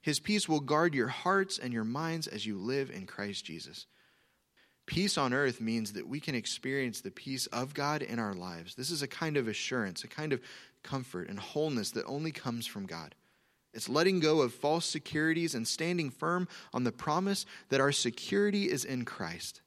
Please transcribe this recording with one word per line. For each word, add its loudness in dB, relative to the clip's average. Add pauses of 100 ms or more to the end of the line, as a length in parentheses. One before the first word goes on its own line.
His 0
peace 2
will 4
guard 4
your 4
hearts 2
and -4
your 0
minds -2
as -6
you -2
live 0
in -10
Christ -6
Jesus. -12 (1000)
Peace 2
on 2
earth 2
means -2
that -8
we -4
can -4
experience -4
the -8
peace -6
of -4
God 0
in -4
our -2
lives. -8
This -4
is -2
a -2
kind -2
of 2
assurance, -2
a -12
kind -4
of 0 (420)
comfort -6
and -8
wholeness 0
that -4
only -4
comes -4
from -8
God. -10 (580)
It's -6
letting 6
go 8
of 4
false 2
securities 0
and -2
standing 0
firm 0 (240)
on 0
the 4
promise 0 (220)
that 6
our 6
security 2
is 0
in -2
Christ. -8